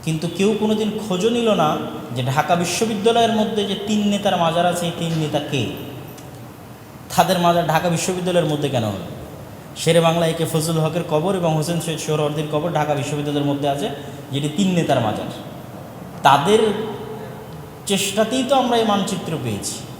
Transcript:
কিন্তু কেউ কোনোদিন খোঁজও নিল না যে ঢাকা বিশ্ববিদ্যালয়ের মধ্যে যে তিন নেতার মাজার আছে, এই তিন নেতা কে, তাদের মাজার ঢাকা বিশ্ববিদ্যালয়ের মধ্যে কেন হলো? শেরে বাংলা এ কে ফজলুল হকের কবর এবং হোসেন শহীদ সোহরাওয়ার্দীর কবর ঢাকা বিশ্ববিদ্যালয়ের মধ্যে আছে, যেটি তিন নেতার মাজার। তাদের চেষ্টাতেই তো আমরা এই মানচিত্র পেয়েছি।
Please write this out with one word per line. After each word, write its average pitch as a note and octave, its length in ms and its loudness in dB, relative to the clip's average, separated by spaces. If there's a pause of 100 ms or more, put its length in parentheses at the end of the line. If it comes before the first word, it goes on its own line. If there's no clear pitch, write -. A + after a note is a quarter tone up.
কিন্তু D#3+ 240 -2
কেউ G#3 320 2
কোনোদিন G#3+ 480 0
খোঁজও F#3 220 0
নিল A#3 240 2
না D#3+ 240 2 (380)
যে B2+ 80 -2
ঢাকা C#3+ 320 2
বিশ্ববিদ্যালয়ের A3 760 2
মধ্যে G#3 340 0
যে G3 100 -2 (120)
তিন G#3 200 2
নেতার G3+ 300 2
মাজার E3+ 280 4
আছে, F3 200 2
এই E3 140 0
তিন E3 200 -2
নেতা D3 200 0
কে, C3+ 260 -2 (1500)
তাদের F3+ 240 6
মাজার E3+ 280 4
ঢাকা D#3+ 220 2
বিশ্ববিদ্যালয়ের F3 560 0
মধ্যে D3 240 0
কেন B2 140 0
হলো? G2+ 240 -4 (680)
শেরে E3 240 4
বাংলা E3 260 4
এ D#3+ 60 2
কে E3 120 0
ফজলুল D#3+ 340 0
হকের D#3+ 300 0
কবর E3 260 2
এবং E3+ 200 2
হোসেন D#3+ 260 0
শহীদ D#3 180 -4
সোহরাওয়ার্দীর D3+ 520 0
কবর D#3+ 220 -2
ঢাকা D3+ 220 2
বিশ্ববিদ্যালয়ের C#3+ 500 -2
মধ্যে C#3+ 240 0
আছে, D3 200 -2 (420)
যেটি C#3+ 260 -2
তিন F#3+ 160 2
নেতার D3+ 260 4
মাজার। F#2+ 300 -2 (960)
তাদের D3+ 360 6 (1300)
চেষ্টাতেই G#3+ 580 0
তো C4+ 120 2
আমরা A#3+ 220 2
এই A3+ 80 4
মানচিত্র F#3+ 580 0
পেয়েছি। G#2 320 -4 (240)